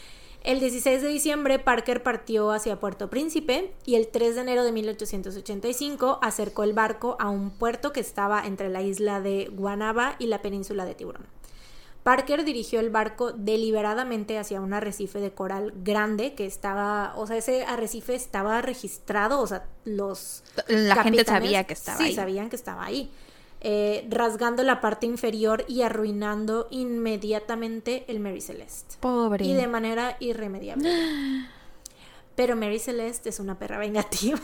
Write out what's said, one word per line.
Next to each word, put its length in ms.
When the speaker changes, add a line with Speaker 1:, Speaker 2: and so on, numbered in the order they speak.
Speaker 1:
El 160
dieciséis 420
de 60
diciembre, 520
Parker 440
partió 480
hacia 280
Puerto 300
Príncipe 640
y 100
el 140
tres 260
de 60
enero 240
de 80
mil 160
ochocientos 480
ochenta 320
y 40
cinco 480
acercó 420
el 100
barco 460
a 100
un 220
puerto 420
que 80
estaba 440
entre 240
la 120
isla 400
de 320
Guanaba 640
y 80
la 140
península 420
de 120
Tiburón. 300
Parker 420
dirigió 340
el 100
barco 440
deliberadamente 1080
hacia 220
un 120
arrecife 460
de 140
coral 400
grande 500
que 120
estaba, 720
o 100
sea, 80
ese 300
arrecife 500
estaba 460
registrado, 800
o 40
sea, 220
los 600
Speaker 2:
La 260
gente 220
Speaker 1:
capitanes 100
Speaker 2:
sabía 380
que 80
estaba 240
Speaker 1:
sí, 80
Speaker 2:
ahí. 100
Speaker 1:
sabían 340
que 60
estaba 300
ahí. 260
Eh, 480
rasgando 540
la 160
parte 260
inferior 640
y 140
arruinando 880
inmediatamente 1400
el 140
Mary 180
Celeste. 600
Speaker 2:
Pobre. 440
Speaker 1:
Y 80
de 140
manera 540
irremediable. 680
Speaker 2:
<gasps> 560
Speaker 1:
Pero 200
Mary 240
Celeste 500
es 100
una 200
perra 180
vengativa, 680